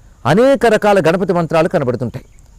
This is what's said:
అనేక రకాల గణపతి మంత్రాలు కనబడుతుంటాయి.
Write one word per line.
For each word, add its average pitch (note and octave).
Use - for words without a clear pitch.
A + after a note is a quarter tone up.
అనేక B3
రకాల G#3
గణపతి F3
మంత్రాలు E3
కనబడుతుంటాయి. B2